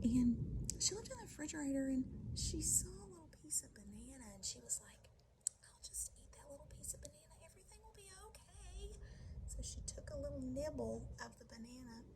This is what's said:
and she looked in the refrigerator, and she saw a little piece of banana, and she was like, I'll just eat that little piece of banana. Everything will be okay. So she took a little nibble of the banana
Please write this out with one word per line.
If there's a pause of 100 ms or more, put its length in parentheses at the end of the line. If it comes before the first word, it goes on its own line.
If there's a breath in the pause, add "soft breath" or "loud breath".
and (440)
she
looked
in
the
refrigerator,
and (300)
she
saw
a
little (140)
piece
of
banana,
and
she
was
like, (560)
I'll
just
eat
that
little
piece
of
banana. (120)
Everything
will
be (240)
okay. (580 loud breath)
So
she
took
a
little
nibble (160)
of
the
banana (120)